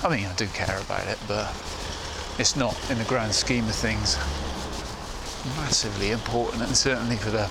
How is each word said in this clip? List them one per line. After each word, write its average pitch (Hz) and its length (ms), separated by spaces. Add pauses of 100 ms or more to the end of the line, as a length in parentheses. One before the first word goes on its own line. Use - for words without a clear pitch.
I 190 100
mean, 98 120
I 92 80
do 110 140
care 92 300
about 98 280
it, 95 200
but 101 220 (880)
it's - 180
not, 120 220 (120)
in 123 80
the 110 60
grand 110 280
scheme 120 320
of 113 100
things, 107 440 (1400)
massively 104 560
important, 117 500
and 123 140
certainly 120 400
for 107 140
the 104 200